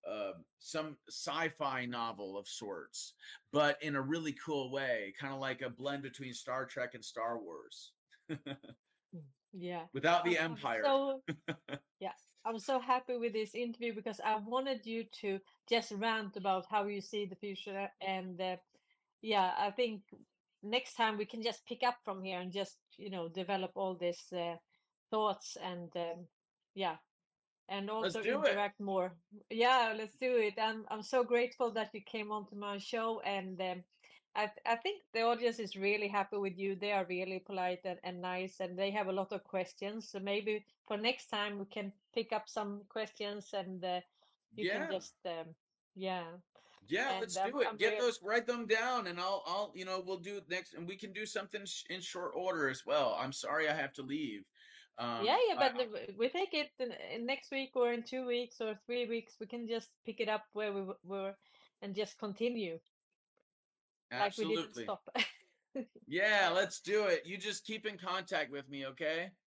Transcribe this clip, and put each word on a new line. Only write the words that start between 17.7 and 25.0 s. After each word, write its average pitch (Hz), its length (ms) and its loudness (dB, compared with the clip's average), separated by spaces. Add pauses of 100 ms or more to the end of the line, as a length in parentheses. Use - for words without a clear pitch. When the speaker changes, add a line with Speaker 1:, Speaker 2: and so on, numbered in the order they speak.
Speaker 2:
And, 185 400 -2
uh, 185 160 0 (640)
yeah, 202 360 6
I 202 140 4
think 220 300 0 (640)
next 240 320 0
time 220 220 4
we 208 80 0
can 226 160 -8
just 226 240 -2
pick 233 180 -4
up 240 200 4
from 190 200 -4
here 190 180 -4
and 185 100 -6
just, 196 260 -4 (200)
you 208 120 -10
know, 175 200 -4
develop 185 460 0
all 190 200 0
these, 175 380 -2
uh, 170 220 -2 (560)